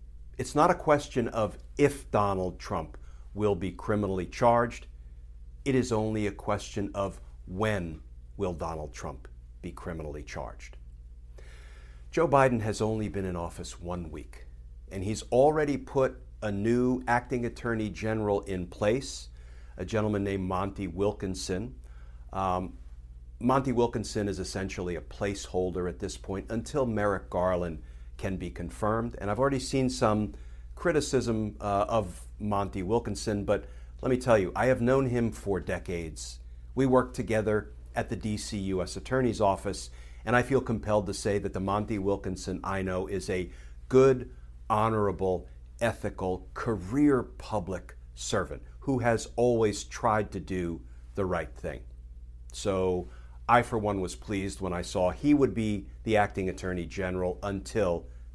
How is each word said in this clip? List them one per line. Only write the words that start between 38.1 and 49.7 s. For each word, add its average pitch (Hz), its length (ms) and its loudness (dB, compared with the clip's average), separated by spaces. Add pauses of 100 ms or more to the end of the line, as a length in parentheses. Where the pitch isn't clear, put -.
D 107 180 0
C 104 220 -6
U 95 240 0
S 87 160 -6
Attorney's 120 420 2
Office, 98 520 2 (340)
and 113 100 4
I 123 60 8
feel 127 180 2
compelled 107 460 2
to 98 80 -4
say 104 240 2
that 95 160 -2
the 92 80 -2
Monty 101 380 0
Wilkinson 95 680 0
I 95 160 0
know 92 260 0
is 95 220 -2
a 92 200 0 (380)
good, 127 420 8 (400)
honorable, 101 800 2 (320)
ethical, 98 720 -2
career 120 720 4
public - 720 -6 (180)
servant - 480 -2 (180)
who 131 200 0
has 113 380 2
always 117 480 4